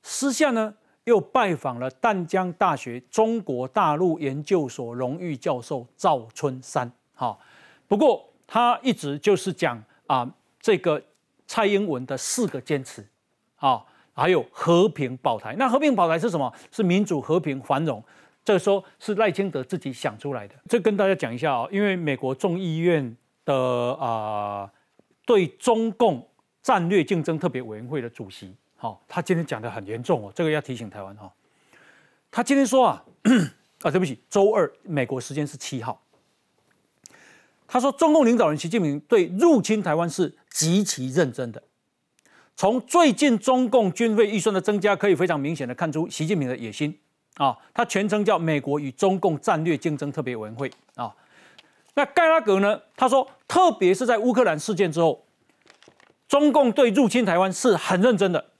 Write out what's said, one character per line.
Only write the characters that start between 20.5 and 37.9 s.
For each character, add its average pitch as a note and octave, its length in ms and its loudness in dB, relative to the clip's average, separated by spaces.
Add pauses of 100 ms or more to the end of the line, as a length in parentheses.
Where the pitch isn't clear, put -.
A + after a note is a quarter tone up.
这 A#3 120 0
跟 G3+ 180 0
大 G3+ 80 2
家 G3 80 2
讲 C3 200 -4
一 B2 40 -8
下 D3 140 -2
哦， B2+ 200 -2
因 G3 120 -2
为 G3 120 0
美 D#3 200 -2
国 C3 180 -6
众 F3 240 -2
议 E3+ 200 -4
院 D#3 380 0 (280)
的， B2+ 520 0
啊， G#2 760 -6 (560)
对 G3+ 200 4
中 A3+ 460 0
共 F3 340 0 (380)
战 F#3+ 240 2
略 F#3+ 160 4
竞 F3 180 -2
争 D#3+ 160 -2
特 F3 120 -2
别 B2+ 120 -6
委 G#2+ 160 -12
员 A2+ 80 -14
会 C3+ 160 -6
的 A#2 80 -10
主 G#2 200 -14
席， G2 260 -18 (220)
哈， G#2+ 200 -10 (100)
他 - 140 -6
今 F3+ 140 -2
天 E3 100 -4
讲 A#2 160 -8
得 A#2 80 -8
很 A2 160 -12
严 A2+ 160 -8
重 A#2+ 240 -2
哦， G2 80 -16
这 E3+ 120 -2
个 D#3 40 0
要 D3+ 120 -2
提 C3 120 -10
醒 A2 160 -12
台 G2+ 140 -14
湾 G2 120 -16
哈。 G2+ 140 -20 (1000)
他 A#3 100 -2
今 C4+ 140 2
天 C#4 100 4
说 A#3+ 220 4
啊， B2 160 -2 (400)
<clears throat> - 400 -10
啊， D#3 80 0
对 F3+ 80 2
不 F#3 60 2
起， C3+ 120 -6 (120)
周 G3+ 220 4
二， F#3+ 200 0 (120)
美 D3 220 -2
国 C3 140 -6
时 - 140 -12
间 D3 120 -4
是 C#3 120 -14
七 B2+ 240 -10
号。 A2+ 200 -10 (1700)
他 B3+ 120 -2
说， C4+ 140 0